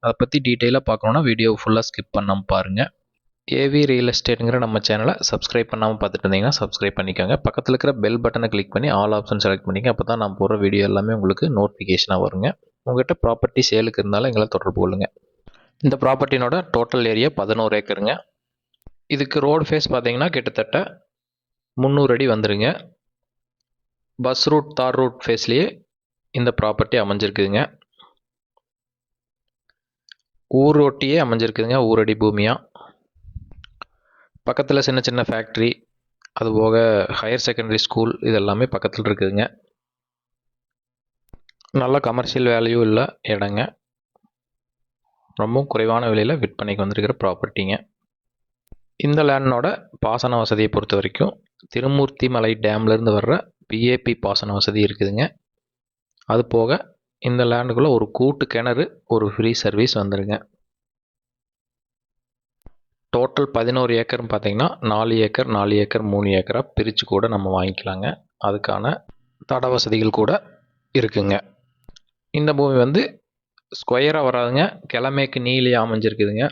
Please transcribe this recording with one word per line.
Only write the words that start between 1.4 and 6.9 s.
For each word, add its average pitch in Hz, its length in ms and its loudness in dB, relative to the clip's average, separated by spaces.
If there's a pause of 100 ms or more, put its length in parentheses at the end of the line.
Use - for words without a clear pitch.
ஃபுல்லா 110 140 2
ஸ்கிப் - 400 -6
பண்ணாம 98 280 -2
பாருங்க. 95 360 -2 (680)
ஏ 135 160 0
வி 147 180 2
ரியல் 123 260 2
எஸ்டேட்டுங்கிற 117 460 -2
நம்ம 110 200 -2
சேனலை 110 360 0 (160)
சப்ஸ்கிரைப் 113 420 -2
பண்ணாம 110 280 -2
பார்த்துட்டு 98 240 -4
இருந்தீங்கன்னா 98 360 2
சப்ஸ்கிரைப் 98 380 -4